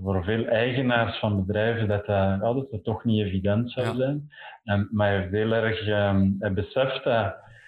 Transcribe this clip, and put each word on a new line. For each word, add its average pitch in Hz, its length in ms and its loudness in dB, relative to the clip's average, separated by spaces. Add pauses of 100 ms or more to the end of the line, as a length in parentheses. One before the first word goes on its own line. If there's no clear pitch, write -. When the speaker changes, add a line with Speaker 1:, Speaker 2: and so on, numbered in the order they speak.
Speaker 1:
voor 95 220 0
veel 113 200 0
eigenaars 120 720 0
van 98 280 0
bedrijven, 107 420 0
dat 104 180 -2
dat, 104 100 2
ja, 98 220 2
dat 123 320 -2
dat - 140 -8
toch 110 200 -4
niet 107 220 2
evident 101 460 0
zou 123 140 -2
Speaker 2:
Ja. 113 80 -2
Speaker 1:
zijn. 139 360 -2 (340)
Ehm, 101 260 2
maar 104 180 2
hij 98 100 2
heeft 90 140 -2
heel 110 200 0
erg, 110 340 0
ehm, 101 520 2
hij 104 140 -2
beseft 127 520 -2
dat, 113 300 0 (340)